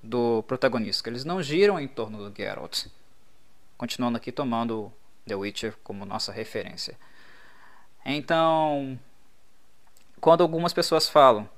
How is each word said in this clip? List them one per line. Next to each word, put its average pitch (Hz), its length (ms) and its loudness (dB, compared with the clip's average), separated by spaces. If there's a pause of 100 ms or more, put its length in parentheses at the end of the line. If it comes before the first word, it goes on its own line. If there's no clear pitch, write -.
do 117 420 2
protagonista, 117 640 0
eles 123 140 -6
não 175 180 -2
giram 175 380 4
em 139 80 -6
torno 107 420 -8
do 104 60 -14
Geralt. - 520 -6 (880)
Continuando 120 400 -4
aqui, 120 140 -8
tomando 117 600 -2 (340)
The 107 100 -4
Witcher 104 480 -4
como 101 220 -10
nossa 101 260 -6
referência. 104 640 -8 (1080)
Então, 147 920 2 (1200)
quando 165 220 8
algumas 170 320 2
pessoas 165 340 2
falam 120 500 8